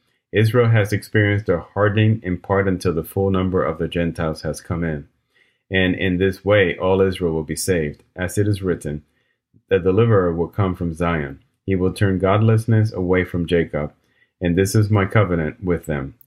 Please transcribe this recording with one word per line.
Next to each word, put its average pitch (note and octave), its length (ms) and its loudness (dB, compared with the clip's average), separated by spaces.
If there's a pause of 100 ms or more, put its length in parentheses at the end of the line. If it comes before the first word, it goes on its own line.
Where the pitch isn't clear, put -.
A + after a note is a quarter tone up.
(320)
Israel A2+ 380 4
has A2 220 2
experienced G#2 560 -2
a F2 120 0
hardening G#2 640 0
in F2+ 160 -4
part G2 280 -2
until F#2 240 -2
the D#2+ 120 -4
full G2 260 -2
number F#2 340 0
of D#2+ 140 -4
the E2 100 -4
Gentiles E2 540 -4
has D2+ 200 -8
come E2+ 220 -6
in. D2+ 240 -6 (640)
And F#2 240 2
in F2+ 240 -2
this F#2+ 260 -2
way, G2 320 4
all F#2+ 260 2
Israel F2+ 320 0
will D#2+ 100 -2
be D#2 120 -6
saved. D#2 460 -2 (140)
As F2+ 240 -4
it G2+ 80 2
is G2 160 -2
written, D2+ 400 -4 (680)
"The G2 80 2
deliverer F#2 560 2
will E2 140 -2
come F#2 260 -2
from F2 220 -4
Zion. D#2 420 -2 (300)
He F#2+ 80 0
will F#2 180 0
turn F#2+ 240 0
godlessness A2 720 2
away F2+ 340 0
from F2 200 -4
Jacob. D#2+ 480 -2 (480)
And F2 140 2
this G2 180 2
is G#2+ 160 2
my G2+ 160 4
covenant F2+ 580 0
with F2 220 -2
them C#2 300 -6 (120)